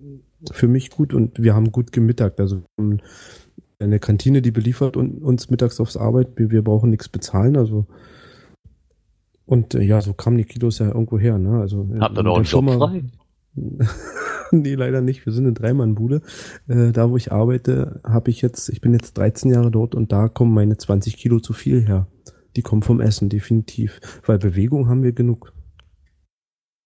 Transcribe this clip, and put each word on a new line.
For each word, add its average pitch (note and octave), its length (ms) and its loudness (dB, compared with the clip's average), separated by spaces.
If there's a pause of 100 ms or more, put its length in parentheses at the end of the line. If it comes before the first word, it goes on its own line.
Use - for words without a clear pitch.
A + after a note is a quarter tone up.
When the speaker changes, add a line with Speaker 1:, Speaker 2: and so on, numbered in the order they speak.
(520)
Speaker 1:
für - 160 0
mich C3 240 0
gut C#3+ 220 -2
und A#2 280 -2
wir A2 140 4
haben A2 160 2
gut A#2+ 200 -4
gemittagt. A2+ 480 0
Also, G2 180 -2
wir F2 80 -12 (120)
haben G#2 200 0 (800)
eine G#2 200 2
Kantine, C3 440 2
die A#2 80 2
beliefert A#2+ 460 0
und C3 260 -4
uns B2+ 260 0
mittags A#2+ 300 0
aufs A#2 180 -4
Arbeit. A#2 400 2
Wir, A2 140 2
wir A2 120 4
brauchen G#2+ 280 4
nichts - 180 -2
bezahlen, A#2 480 0
also. G#2+ 300 0 (1600)
Und, A#2+ 300 0
äh, A#2+ 60 0
ja, G#2 200 2
so G2 120 -4
kamen A#2+ 240 0
die A2 60 2
Kilos A#2 360 -4
ja G#2+ 80 0
irgendwo A2+ 320 -2
her, A2 180 2
ne? G2+ 220 0
Also, G2+ 340 -4
äh, A2 60 -6
Speaker 2:
Habt G#2+ 180 -2
ihr - 20 -6
Speaker 1:
in G#2 60 2
Speaker 2:
noch F2+ 80 2
Speaker 1:
der F#2 80 2
Speaker 2:
einen A2 40 2
Job C3 200 2
Speaker 1:
Firma C3 220 2
Speaker 2:
frei? F3+ 160 -6 (520)
Speaker 1:
<laughs> - 320 -4 (600)
Nee, C#3+ 260 2
leider C3 260 -2
nicht. C3 240 -4
Wir A2+ 80 -4
sind B2 100 -2
eine B2+ 100 2
Dreimann-Bude. A#2 680 0 (480)
Äh, A#2+ 240 2
da, A#2 160 2
wo B2 80 0
ich - 160 -4
arbeite, B2 720 0
hab A#2 240 0
ich A#2 120 -2
jetzt, - 280 -4
ich A2+ 100 -10
bin A#2+ 140 2
jetzt - 240 -2
dreizehn A2 340 0
Jahre A#2+ 200 4
dort A2+ 220 0
und A2 200 -2
da G#2 160 2
kommen A#2 240 2
meine G#2+ 240 2
zwanzig G2+ 400 -2
Kilo A#2+ 240 0
zu - 100 -10
viel B2 340 0
her. F#2+ 220 0 (480)
Die A#2+ 60 -2
kommen G#2+ 200 0
vom A2+ 200 2
Essen, G#2+ 260 0
definitiv. G#2+ 720 -4 (260)
Weil G#2+ 120 2
Bewegung G#2+ 500 0
haben B2+ 160 0
wir B2 80 2
genug. A#2+ 400 -4 (1300)